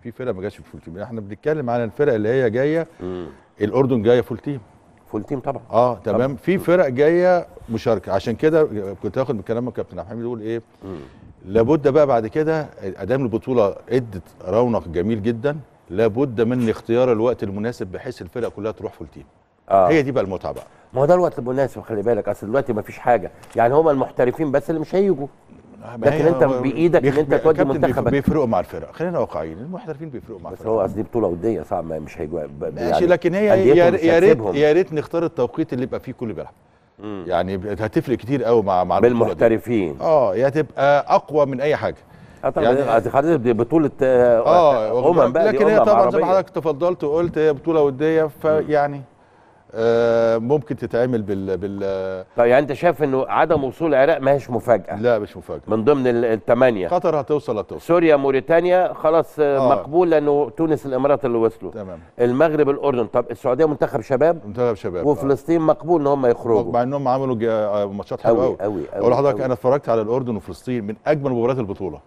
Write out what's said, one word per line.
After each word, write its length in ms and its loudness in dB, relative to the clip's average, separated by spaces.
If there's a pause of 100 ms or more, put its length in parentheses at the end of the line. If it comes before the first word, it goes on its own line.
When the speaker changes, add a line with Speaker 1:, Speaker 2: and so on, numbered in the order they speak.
Speaker 1:
في 80 -14
فرق 220 -8
ما 80 -8
جاتش 160 -8
بالفول 240 -20
تيم. 180 -16
احنا 220 -12
بنتكلم 480 -4
على 140 0
الفرق 300 0
اللي 160 0
هي 200 2
جاية. 380 -2 (120)
Speaker 2:
مم. 260 -8 (360)
Speaker 1:
الأردن 400 0
جاية 200 4
فول 160 -6
تيم. 220 -8 (520)
Speaker 2:
فول 120 -6
تيم 160 -6
طبعًا. 220 -8 (100)
Speaker 1:
اه، 320 2
تمام. 140 -2
Speaker 2:
طبعًا. 180 0
Speaker 1:
في 220 -2
فرق 300 2
جايه 580 2 (240)
مشاركه، 440 -2
عشان 220 -2
كده 320 2 (360)
كنت 140 -6
هاخد 180 -4
من 60 -8
كلام 280 -6
كابتن 300 -10
عبد 80 -12
الحميد 180 -12
يقول 160 -8
ايه. 200 -6 (220)
Speaker 2:
مم. 120 -12 (500)
Speaker 1:
لابد 420 2
بقى 200 4
بعد 200 0
كده، 400 -2 (160)
ادام 400 -4
البطوله 520 0 (140)
ادت 320 -4 (260)
رونق 400 0
جميل 360 -4
جدًا، 340 -4 (320)
لابد 520 0
من 280 0
اختيار 420 0
الوقت 320 0
المناسب 440 -8
بحيث 340 -14
الفرق 280 -10
كلها 220 -10
تروح 220 -12
فول 140 -18
تيم. 160 -20 (460)
Speaker 2:
آه. 200 6
Speaker 1:
هي 120 4
دي 100 -2
بقى 120 0
المتعه 280 -6
بقى. 120 -12 (300)
Speaker 2:
ما 80 0
هو 40 4
ده 80 6
الوقت 260 2
المناسب، 420 -4
خلي 200 -6
بالك، 280 -2
اصل 180 -6
دلوقتي 260 -2
ما 80 -2
فيش 180 -14
حاجه، 320 0 (240)
يعني 180 2
هما 180 4
المحترفين 600 0
بس 180 -2
اللي 120 -2
مش 140 -6
هيجوا. 320 0 (680)
Speaker 1:
ما 80 -2
Speaker 2:
لكن 180 4
Speaker 1:
هي 60 6
Speaker 2:
انت 140 2
Speaker 1:
هو 180 2
Speaker 2:
بايدك 400 2
Speaker 1:
بيف-، 120 2
Speaker 2:
ان 60 2
انت 140 0
Speaker 1:
بي-، 60 2
Speaker 2:
تودي 180 4
Speaker 1:
كابتن، 160 2
بيف-، 120 0
Speaker 2:
منتخبك. 260 0
Speaker 1:
بيفرقوا 340 0
مع 140 0
الفرق، 340 -8
خلينا 260 -4
واقعيين، 380 -6
المحترفين 520 -14
بيفرقوا 320 -16
مع 80 -14
Speaker 2:
بس 100 -14
Speaker 1:
الفرق. 120 -6
Speaker 2:
هو 100 0
قصدي 220 -2
بطوله 240 -2
وديه 360 -2
صعب، 220 -6
ما، 140 -6
مش 220 -12
هيجوا 240 -8
ب-، 180 -12 (120)
Speaker 1:
ماشي، 140 -6
Speaker 2:
يعني 160 0
Speaker 1:
لكن 280 2
هي 200 2
Speaker 2:
أنديتهم 240 6
Speaker 1:
يا 140 6
Speaker 2:
مش 80 0
Speaker 1:
ر-، 60 -6
يا 140 6
ريت، 100 6
Speaker 2:
هتسيبهم. 260 2
Speaker 1:
يا 160 4
ريت 220 2
نختار 320 -4
التوقيت 480 -4
اللي 100 -4
يبقى 160 -6
فيه 120 -14
كل 220 -10
بيلعب. 200 -12 (460)
Speaker 2:
مم. 280 -12
Speaker 1:
يعني 300 -2
ب-، 240 -6
هتفرق 360 -2
كتير 260 -4
قوي 200 2
مع، 200 2
مع 140 0
البطولة 160 4
دي. 120 2
Speaker 2:
بالمحترفين. 760 0
Speaker 1:
اه، 340 2
يا 140 2
تبقى 640 0
اقوى 300 2
من 160 -6
اي 140 0
حاجه. 200 -4 (500)
Speaker 2:
آه، 40 0
طبعًا، 220 -2
Speaker 1:
يعني 300 2
Speaker 2:
دي 80 -4
خلاص 160 2
بتبقى 280 2
بطوله، 380 2 (100)
آه، 380 4
Speaker 1:
اه، 720 2
Speaker 2:
امم 220 4
بقى، 200 2
دي 60 0
Speaker 1:
لكن 80 4
هي 120 4
Speaker 2:
امم 80 6
بقى 100 4
Speaker 1:
طبعًا 160 4
زي 80 0
ما 60 0
Speaker 2:
عربية. 0 -
Speaker 1:
حضرتك 240 0
تفضلت 540 -2
وقلت، 340 -2
هي 160 4
بطوله 280 0
وديه، 420 2
Speaker 2:
مم. 60 -2 (120)
Speaker 1:
فيعني، 600 0 (720)
آه، 640 2
ممكن 380 -2
تتعمل 460 -2
بال، 360 -4
بال 680 -6 (120)
Speaker 2:
طيب، 100 4
يعني 160 4
انت 100 -6
شايف 300 0
انه 260 0
عدم 340 2
وصول 300 -4
العراق 280 4
ما 100 2
هيش 180 -2
مفاجاه؟ 520 -2
Speaker 1:
لا، 180 2
مش 180 -10
مفاجاه. 300 -12
Speaker 2:
من 160 -2
ضمن 240 2
ال-، 180 0
الثمانيه. 640 0
Speaker 1:
قطر 340 0
هتوصل، 380 -4
هتوصل. 260 -10
Speaker 2:
سوريا، 300 4
موريتانيا، 800 2
خلاص، 460 0
آه، 180 2
Speaker 1:
آه. 120 2
Speaker 2:
مقبول، 420 2
لانه 460 2
تونس، 280 0
الامارات 400 0
اللي 120 0
وصلوا. 340 -2
Speaker 1:
تمام. 280 -14 (200)
Speaker 2:
المغرب، 500 2
الاردن. 360 0
طب 260 -2
السعوديه 340 0
منتخب 360 -2
شباب. 440 0
Speaker 1:
منتخب 280 -2
شباب، 320 -6
آه. 40 2
Speaker 2:
وفلسطين 520 0
مقبول 400 0
ان 60 0
هم 180 0
يخرجوا. 480 0
Speaker 1:
مع 100 2
انهم 240 -4
عملوا 280 0
جا-، 140 -2
آه، 360 0
ماتشات 360 -8
حلوه 240 2
Speaker 2:
أوي، 160 -2
Speaker 1:
قوي. 0 -
Speaker 2:
أوي، 220 -4 (100)
أوي، 80 -6
Speaker 1:
اقول 100 4
لحضرتك، 260 2
Speaker 2:
أوي. 80 -4
Speaker 1:
انا 80 -2
اتفرجت 360 -2
على 120 2
الاردن 340 -4
وفلسطين، 480 -8
من 120 -8 (120)
اجمل 240 -2
مباريات 280 0
البطوله. 480 -8